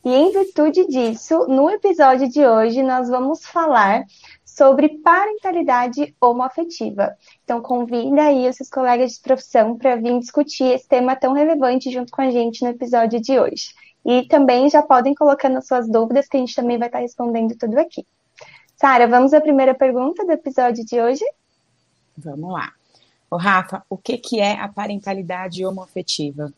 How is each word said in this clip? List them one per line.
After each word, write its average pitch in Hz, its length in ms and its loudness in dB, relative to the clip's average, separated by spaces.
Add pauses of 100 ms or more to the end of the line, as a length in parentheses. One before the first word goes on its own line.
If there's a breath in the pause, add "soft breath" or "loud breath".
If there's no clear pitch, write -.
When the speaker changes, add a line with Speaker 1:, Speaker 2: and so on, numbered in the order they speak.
Speaker 1:
E 254 80 -2
em 302 200 4
virtude 370 560 0
disso, 254 600 -2
no 269 220 2
episódio 302 580 2
de 294 160 2
hoje, 233 380 4
nós 254 260 -2
vamos 262 380 -4
falar 247 580 0 (400 soft breath)
sobre 285 540 2
parentalidade 330 1200 -2
homoafetiva. 240 960 -2 (280 soft breath)
Então, 233 180 -6
convida 247 600 -2
aí 262 260 2
os 254 60 -6
seus - 120 -16
colegas 247 440 -2
de - 80 -18
profissão 233 580 0
pra 247 180 0
vir 240 220 -2
discutir 269 460 -4
esse 254 240 0
tema 254 280 2
tão 254 180 -2
relevante 269 580 0
junto 247 200 -8
com 269 120 -4
a 262 80 0
gente 233 320 -2
no 240 80 -2
episódio 240 500 -2
de 262 180 0
hoje. - 280 -2 (360 soft breath)
E 247 200 2
também 269 480 4
já 302 100 6
podem 269 320 2
colocar 277 360 2
nas 262 180 -4
suas 240 200 -2
dúvidas, 226 400 0
que 277 100 -4
a - 20 2
gente 247 160 -6
também 240 240 -2
vai 240 100 -6
tá 247 80 -8
respondendo 233 580 -4
tudo 233 220 -4
aqui. 339 260 -4 (720 loud breath)
Sara, 247 320 4
vamos 254 280 4
à 302 40 8
primeira 269 360 2
pergunta 269 500 -2
do 339 60 -2
episódio 254 520 -2
de 233 160 -4
hoje? 247 240 -2 (960)
Speaker 2:
Vamos 156 340 -14
lá. 151 220 -10 (600)
Ô, 175 40 -4
Rafa, 190 520 -2
o 190 80 -10
que 240 200 -8
que 226 240 -6
é 202 180 -2
a 202 80 -10
parentalidade 196 1000 -10
homoafetiva? 156 920 -10